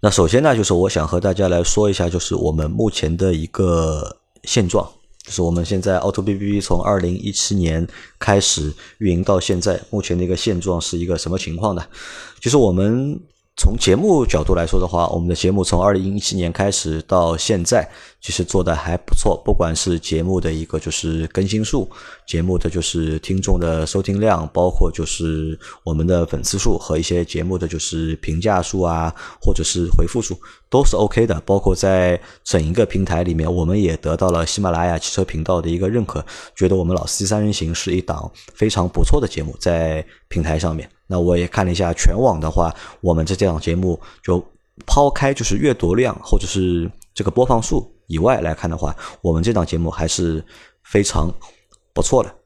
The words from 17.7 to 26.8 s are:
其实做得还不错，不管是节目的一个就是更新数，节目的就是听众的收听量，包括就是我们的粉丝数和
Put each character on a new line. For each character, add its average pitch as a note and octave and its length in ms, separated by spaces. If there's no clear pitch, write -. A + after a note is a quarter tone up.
其 - 100
实 - 140
做 F#2 180
得 E2+ 140
还 E2 220
不 - 160
错， - 280
不 - 100
管 E2 220
是 E2+ 240
节 D#2+ 240
目 F#2 160
的 D#2+ 140
一 D#2+ 140
个 D#2 120
就 - 120
是 D#2+ 380
更 F#2+ 200
新 G#2+ 160
数， G#2+ 260
节 E2 160
目 F2+ 160
的 E2+ 100
就 E2 140
是 D#2+ 380
听 F#2+ 200
众 F#2+ 180
的 D#2+ 280
收 G2 160
听 G2 180
量， F2+ 320
包 F2 160
括 E2+ 240
就 D#2+ 140
是 D#2+ 520
我 E2 120
们 D#2+ 120
的 F2 200
粉 C#2 180
丝 - 140
数 - 200
和 D#2 200